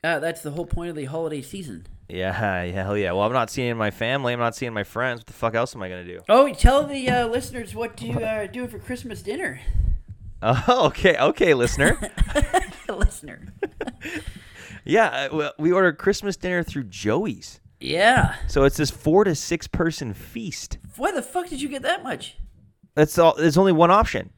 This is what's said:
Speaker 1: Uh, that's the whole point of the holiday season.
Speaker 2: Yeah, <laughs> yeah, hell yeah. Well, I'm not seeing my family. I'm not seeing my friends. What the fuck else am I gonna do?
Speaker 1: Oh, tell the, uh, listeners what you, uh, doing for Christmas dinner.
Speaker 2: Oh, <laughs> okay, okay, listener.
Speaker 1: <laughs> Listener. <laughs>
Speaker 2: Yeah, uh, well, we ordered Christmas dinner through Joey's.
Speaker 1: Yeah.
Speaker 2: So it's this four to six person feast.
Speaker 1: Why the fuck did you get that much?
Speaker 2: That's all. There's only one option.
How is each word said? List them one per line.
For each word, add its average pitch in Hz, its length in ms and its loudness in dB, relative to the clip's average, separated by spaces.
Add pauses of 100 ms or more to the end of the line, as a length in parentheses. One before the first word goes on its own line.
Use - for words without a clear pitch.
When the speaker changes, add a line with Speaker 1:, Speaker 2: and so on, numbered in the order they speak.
Speaker 1:
Uh, 160 180 -2
that's 165 240 -6
the 147 80 -8
whole 165 140 -6
point 170 260 -4
of 156 40 -10
the 147 100 -8
holiday 156 360 -6
season. 120 440 -12 (220)
Speaker 2:
Yeah, 92 240 -4
<laughs> 104 100 -4 (220)
yeah, 92 200 -4
hell 101 140 -2
yeah. 92 140 0
Well, 95 120 0
I'm 117 100 0
not 120 160 0
seeing 120 260 -4
my 107 160 0
family. 123 400 -2
I'm 120 80 -4
not 117 160 0
seeing 120 180 -8
my 104 120 -4
friends. 120 360 -4
What - 60 -20
the - 60 -20
fuck 113 220 -2
else 113 200 0
am 110 60 -10
I 92 80 -8
gonna 90 160 -10
do? 90 240 -14
Speaker 1:
Oh, 262 240 8
tell 277 320 4
the, 269 240 -4
uh, 247 180 2
listeners 233 480 -6
what 233 260 -8
you, 233 160 -6
uh, 220 300 -4
doing 240 220 -8
for 208 100 -12
Christmas 240 420 -10
dinner. 190 380 -6 (840)
Speaker 2:
Oh, 139 440 4
<laughs> - 20 4
okay, 175 300 4
okay, 156 360 4
listener. 135 500 2
Speaker 1:
<laughs> 202 60 -8 (800)
Listener. - 540 0 (400)
<laughs> - 120 -8 (920)
Speaker 2:
Yeah, 208 220 4
uh, 135 280 -4
well, 151 240 -2
we 165 140 4
ordered 180 240 4
Christmas 202 400 -2
dinner 180 260 -2
through 135 220 -6
Joey's. 107 760 -4 (220)
Speaker 1:
Yeah. 175 540 4 (120)
Speaker 2:
So 139 160 4
it's 139 140 4
this 151 120 0
four 190 360 4
to 170 100 0
six - 320 -6
person 151 460 -2
feast. - 640 -10 (180)
Speaker 1:
Why 320 160 -2
the 302 100 -4
fuck 359 280 -6
did 277 120 -8
you 294 60 -6
get 269 140 -8
that 330 220 -2
much? 208 340 -10 (580)
Speaker 2:
That's 151 220 4
all. 165 180 8
There's 156 220 4
only 190 160 6
one 170 180 6
option. 196 460 2